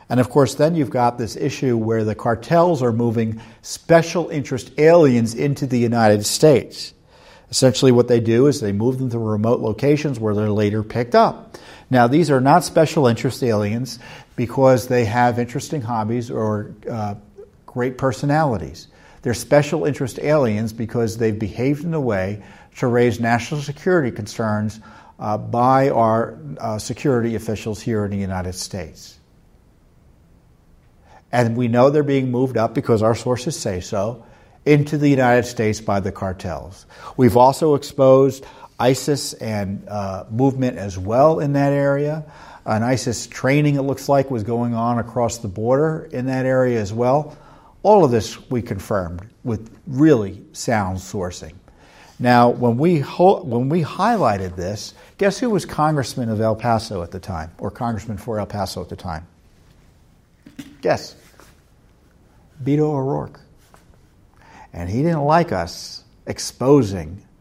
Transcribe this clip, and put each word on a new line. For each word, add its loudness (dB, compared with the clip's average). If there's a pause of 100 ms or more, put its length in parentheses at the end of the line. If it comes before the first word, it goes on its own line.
And 2
of 0
course, 4
then 2
you've -2
got 0
this -6
issue -2
where 0
the -2
cartels 0
are 2
moving -2 (180)
special 0
interest -6
aliens 6
into -2
the 0
United 4
States. 2 (560)
Essentially 4
what 4
they 4
do 4
is 2
they -2
move -2
them -4
to -4
remote 0
locations 0
where -2
they're 0
later 0
picked -4
up. 2 (320)
Now, 6
these 2
are 4
not 6
special 2
interest 0
aliens -2 (360)
because 2
they 2
have 2
interesting -6
hobbies -4
or, -4 (160)
uh, -6 (520)
great -6
personalities. -2 (340)
They're -2
special 0
interest -4
aliens 0
because -4
they've 0
behaved -4
in -4
a -4
way -4 (360)
to -2
raise 2
national -2
security -2
concerns, -4 (400)
uh, -4
by 2
our, 2 (220)
uh, -6
security -2
officials -6
here -2
in -6
the -4
United -6
States. -12 (2250)
And 2
we 0
know 4
they're 2
being 0
moved -2
up -2
because 0
our 2
sources -4
say -6
so, -6 (400)
into 2
the 2
United 4
States -2
by -2
the -4
cartels. -10 (300)
We've 4
also 6
exposed 4 (340)
isis -2
and, -6
uh, -8
movement 0
as -8
well 2
in -2
that 2
area. -2 (400)
An -2
isis -2
training, 0
it -2
looks -4
like, 2
was -4
going -2
on 0
across -2
the -10
border -2
in -6
that -2
area 2
as -6
well. 0 (460)
All 6
of 4
this -2
we -2
confirmed -6 (160)
with -6 (160)
really 2 (100)
sound -2
sourcing. -10 (680)
Now, 6
when 0
we 2
ho-, 2
when -2
we 0
highlighted -2
this, -8 (240)
guess 0
who -2
was -2
congressman -2
of -2
El 0
Paso -2
at -10
the -12
time, -10
or -8
congressman -8
for -6
El -4
Paso -6
at -10
the -12
time? -10 (1500)
Guess. -4 (1500)
Beto 0 (120)
O'Rourke. -6 (1300)
And -10
he -2
didn't 0
like 2
us -8 (220)
exposing 0 (180)